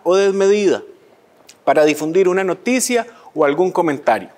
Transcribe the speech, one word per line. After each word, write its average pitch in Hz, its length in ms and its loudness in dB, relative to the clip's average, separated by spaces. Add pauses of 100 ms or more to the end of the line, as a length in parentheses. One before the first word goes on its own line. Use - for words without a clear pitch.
o 175 120 0
desmedida, 196 680 0 (800)
para 151 220 2
difundir 156 420 0
una 190 160 0
noticia 233 640 -2 (280)
o 156 120 2
algún 170 260 0
comentario. 127 680 -2